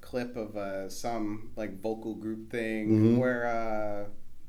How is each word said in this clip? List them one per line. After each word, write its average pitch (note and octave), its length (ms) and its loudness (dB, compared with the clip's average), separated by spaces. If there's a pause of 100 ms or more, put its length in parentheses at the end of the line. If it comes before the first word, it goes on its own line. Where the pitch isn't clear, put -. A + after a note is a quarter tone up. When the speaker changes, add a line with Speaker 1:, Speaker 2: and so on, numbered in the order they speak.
Speaker 1:
clip B2 340 -4
of, G#2 220 -6
uh, G2 320 -4
some, G#2+ 640 -2
like, G#2 260 -6
vocal A2 320 -4
group A2 380 -6
thing A2 380 -2
Speaker 2:
Mm-hmm. A2 280 8
Speaker 1:
where, B2 300 2
uh, G#2+ 580 0 (440)